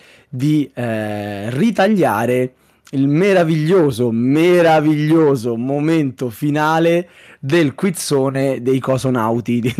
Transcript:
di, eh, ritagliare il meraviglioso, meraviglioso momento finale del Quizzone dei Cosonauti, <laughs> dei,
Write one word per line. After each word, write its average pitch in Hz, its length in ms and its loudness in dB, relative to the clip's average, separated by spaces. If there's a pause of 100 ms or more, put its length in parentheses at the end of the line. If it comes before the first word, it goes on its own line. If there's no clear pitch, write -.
(280)
di, 143 460 -2
eh, 107 760 -6
ritagliare 131 1040 0 (360)
il 139 180 0
meraviglioso, 156 1040 2
meraviglioso 151 1400 2
momento 139 760 -2
finale 160 760 0 (320)
del 147 340 0
Quizzone 135 880 -2
dei 131 160 0
Cosonauti, 120 800 -2
<laughs> 117 160 -2
dei, - 60 -